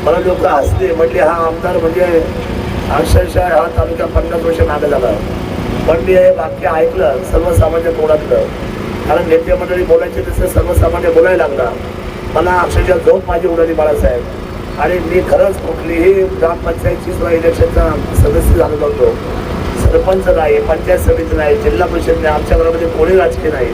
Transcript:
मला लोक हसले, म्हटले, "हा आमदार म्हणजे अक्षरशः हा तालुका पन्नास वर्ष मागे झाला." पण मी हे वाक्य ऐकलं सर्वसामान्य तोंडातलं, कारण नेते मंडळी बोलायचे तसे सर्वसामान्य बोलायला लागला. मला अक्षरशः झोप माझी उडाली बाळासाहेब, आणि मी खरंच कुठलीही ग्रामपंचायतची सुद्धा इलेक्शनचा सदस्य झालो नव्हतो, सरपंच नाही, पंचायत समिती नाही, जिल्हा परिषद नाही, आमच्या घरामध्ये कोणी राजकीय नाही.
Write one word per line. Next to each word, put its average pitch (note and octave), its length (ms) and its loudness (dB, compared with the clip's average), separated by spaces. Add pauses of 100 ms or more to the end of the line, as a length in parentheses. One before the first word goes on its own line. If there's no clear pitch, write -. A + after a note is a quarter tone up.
मला D#3+ 160 2
लोक F3+ 260 0
हसले, E3+ 480 0
म्हटले, E3 260 0
"हा E3 280 2
आमदार F3 300 -2
म्हणजे E3+ 460 2 (680)
अक्षरशः - 500 2
हा E3 260 2 (100)
तालुका - 280 -2
पन्नास E3 360 -2
वर्ष E3 180 -2
मागे D3 280 0
झाला." C3+ 200 0 (800)
पण E3 120 2
मी F#3 140 0
हे F#3 160 6
वाक्य E3+ 380 -2
ऐकलं E3 500 0 (140)
सर्वसामान्य E3 600 2
तोंडातलं, D3+ 520 0 (640)
कारण E3+ 220 0
नेते E3 240 2
मंडळी F3+ 300 -2
बोलायचे E3 380 0
तसे F3+ 260 -2
सर्वसामान्य E3+ 640 0
बोलायला E3 380 2
लागला. A#2+ 240 -2 (640)
मला E3+ 160 2
अक्षरशः F3 460 2
झोप E3+ 300 2
माझी F3 200 -2
उडाली E3 260 0
बाळासाहेब, D3 500 0 (560)
आणि F3 200 0
मी F3 300 0
खरंच F#3+ 260 2
कुठलीही E3+ 580 0 (100)
ग्रामपंचायतची E3+ 880 -2
सुद्धा E3+ 200 -2
इलेक्शनचा E3 640 2 (200)
सदस्य D#3 420 4
झालो D3+ 180 2
नव्हतो, C#3+ 400 0 (680)
सरपंच F3+ 440 2
नाही, D#3 340 2
पंचायत E3+ 380 0
समिती E3 360 0
नाही, D3+ 200 2
जिल्हा D#3+ 320 0
परिषद E3 220 -2
नाही, D#3+ 160 0
आमच्या D3+ 320 0
घरामध्ये E3 300 0
कोणी E3+ 300 2
राजकीय E3 340 0
नाही. B2+ 220 -2